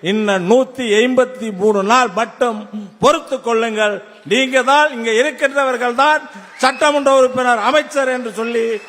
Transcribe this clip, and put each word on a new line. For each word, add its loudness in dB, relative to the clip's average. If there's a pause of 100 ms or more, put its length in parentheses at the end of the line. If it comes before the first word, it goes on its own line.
(100)
இன்னும் 0
நூத்தி 2 (140)
ஐம்பத்தி 0 (120)
மூணு 2 (120)
நாள் 2
மட்டும் -4 (440)
பொறுத்து 0
கொள்ளுங்கள். 0 (360)
நீங்க 2
தான், 4
இங்க -4 (100)
இருக்கின்றவர்கள் -2
தான் 2 (400)
சட்டமன்ற 2
உறுப்பினர், 2
அமைச்சர் 0
என்று -8
சொல்லி -2 (220)